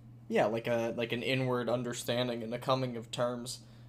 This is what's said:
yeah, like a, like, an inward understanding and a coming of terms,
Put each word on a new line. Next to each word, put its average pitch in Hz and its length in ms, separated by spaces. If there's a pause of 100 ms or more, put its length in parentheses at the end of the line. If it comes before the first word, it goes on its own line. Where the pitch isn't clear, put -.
(280)
yeah, 202 180
like 113 220
a, 117 280
like, 117 160
an 123 100
inward 127 460
understanding 123 760
and 113 120
a 123 40
coming 127 380
of 113 140
terms, 123 500 (280)